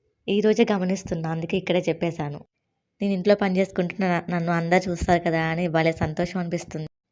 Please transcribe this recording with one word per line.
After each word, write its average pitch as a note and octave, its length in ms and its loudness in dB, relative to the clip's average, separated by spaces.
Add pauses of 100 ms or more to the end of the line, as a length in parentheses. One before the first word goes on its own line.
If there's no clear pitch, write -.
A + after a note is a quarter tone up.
(280)
ఈరోజే G#3+ 380 4
గమనిస్తున్నా, F#3 640 -2
అందుకే E3 260 -4
ఇక్కడే F3+ 240 0
చెప్పేశాను. D#3+ 580 -4 (640)
నేను G3+ 120 0
ఇంట్లో G3 220 4
పని G3+ 200 0
చేసుకుంటున్నా, F#3 540 0 (200)
నన్ను F3 240 0
అందరు E3+ 300 2
చూస్తారు F3 400 2
కదా D#3+ 220 2
అని E3 220 -2
భలే D#3+ 260 2
సంతోషం E3 460 -4
అనిపిస్తుంది. E3 500 -6 (220)